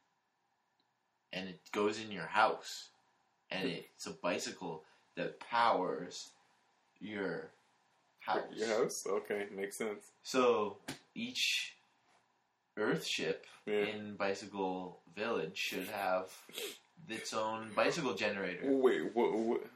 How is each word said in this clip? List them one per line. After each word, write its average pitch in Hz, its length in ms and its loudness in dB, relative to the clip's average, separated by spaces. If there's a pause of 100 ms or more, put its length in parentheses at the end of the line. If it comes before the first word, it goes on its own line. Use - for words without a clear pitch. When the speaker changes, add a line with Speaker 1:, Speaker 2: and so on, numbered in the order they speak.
(1300)
Speaker 1:
and 92 160 -6
it 87 100 -16 (120)
goes 110 280 2
in 110 100 -10
your 85 180 -6
house. 104 600 2 (640)
And 92 180 -2
it's - 380 -8
a 101 40 -6
bicycle 87 760 -4 (320)
that - 220 -4
powers 92 920 2 (680)
your 98 500 -4 (680)
house. - 220 -2 (120)
Speaker 2:
Your 110 140 0
house? 110 380 2
Okay, 101 480 -2
makes 98 220 -4
sense. 107 280 -6 (180)
Speaker 1:
So, 117 540 4 (380)
each - 600 -2 (1040)
Earthship - 580 0 (300)
Speaker 2:
Yeah. 104 200 2
Speaker 1:
in 104 300 -6
Bicycle 95 840 -2 (160)
Village - 440 -2
should - 300 -4
have 95 420 0 (760)
its 110 260 -6
own 110 400 -2
bicycle 123 400 4
generator. 98 500 0
Speaker 2:
Wait, 123 500 6
wha-, 110 220 6
wha-, 113 220 2 (180)